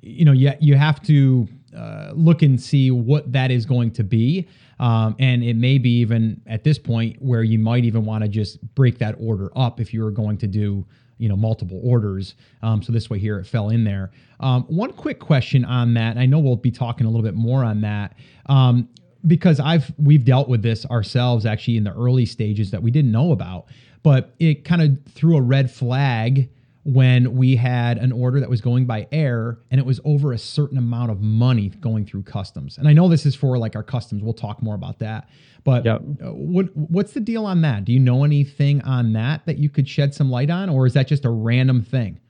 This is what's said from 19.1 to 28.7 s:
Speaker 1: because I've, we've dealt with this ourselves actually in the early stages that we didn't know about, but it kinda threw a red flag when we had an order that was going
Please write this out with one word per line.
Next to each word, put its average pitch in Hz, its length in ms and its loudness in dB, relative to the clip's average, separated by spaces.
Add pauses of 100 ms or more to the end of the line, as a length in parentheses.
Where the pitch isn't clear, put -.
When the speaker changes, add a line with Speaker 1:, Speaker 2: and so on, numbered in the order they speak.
Speaker 1:
because 165 320 4
I've, 151 380 -2
we've 147 300 4
dealt 131 240 2
with 117 100 2
this 113 260 -2
ourselves 120 600 -2
actually 110 320 -2
in 107 60 0
the 98 100 -6
early 123 320 0
stages 104 460 -4
that 95 100 -6
we 113 80 0
didn't 131 220 2
know 147 200 2
about, 92 340 -6 (360)
but 135 360 2
it 156 280 0
kinda 156 320 2 (100)
threw 160 300 2
a 131 40 2
red 131 280 2
flag 127 800 0 (360)
when 127 480 4
we 131 220 4
had 120 420 0
an 127 140 0
order 127 260 0
that - 100 -2
was 120 120 0
going 123 260 0